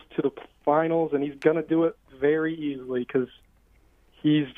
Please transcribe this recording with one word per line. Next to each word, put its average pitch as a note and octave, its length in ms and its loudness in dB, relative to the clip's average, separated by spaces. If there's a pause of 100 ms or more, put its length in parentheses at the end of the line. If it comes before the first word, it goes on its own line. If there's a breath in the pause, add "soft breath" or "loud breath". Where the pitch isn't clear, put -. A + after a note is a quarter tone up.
(160)
to D#3 60 -4
the C#3+ 100 0 (320)
finals, D#3+ 500 2
and C#3 100 0
he's C#3+ 160 -6
gonna D#3+ 240 2
do E3 220 2
it E3 100 -2 (260)
very D#3+ 340 2
easily B2+ 480 -4
'cause B2+ 240 0 (960)
he's D3+ 240 2 (120)